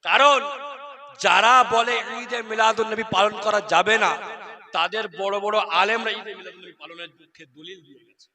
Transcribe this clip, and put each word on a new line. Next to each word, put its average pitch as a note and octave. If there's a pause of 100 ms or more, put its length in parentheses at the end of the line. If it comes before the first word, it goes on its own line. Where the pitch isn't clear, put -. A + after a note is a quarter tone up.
কারণ C4 (800)
যারা G3+ (200)
বলে A#3 (220)
ঈদে A#3+
মিলাদুন A3
নবী A3 (100)
পালন G#3
করা G#3 (120)
যাবে F#3
না, G3 (600)
তাদের F#3 (160)
বড় G3
বড় G#3 (240)
আলেমরা A3
ঈদে G#3+
মিলাদুন F#3
নবী E3
পালনের E3
পক্ষে D#3+ (120)
দলিল F3
দিয়ে C#3
গেছে A#2